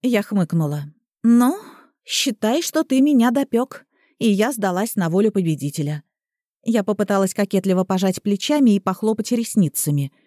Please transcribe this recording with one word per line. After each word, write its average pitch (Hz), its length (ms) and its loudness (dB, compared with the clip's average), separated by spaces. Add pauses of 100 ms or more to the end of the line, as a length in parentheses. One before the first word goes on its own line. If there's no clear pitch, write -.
Я 240 200 0
хмыкнула. 156 600 -2 (380)
«Ну, 240 360 4 (460)
считай, 233 560 -2
что 320 240 -2
ты 262 160 2
меня 262 300 4
допек, 254 560 -2 (320)
и 233 120 2
я 214 220 2
сдалась 196 440 -2
на 175 120 0
волю 196 240 2
победителя». 151 720 -4 (640)
Я 226 140 2
попыталась 196 500 0
кокетливо 190 520 0
пожать 185 380 -2
плечами 233 500 2
и 202 80 2
похлопать 214 500 -4
ресницами. 156 840 -2 (140)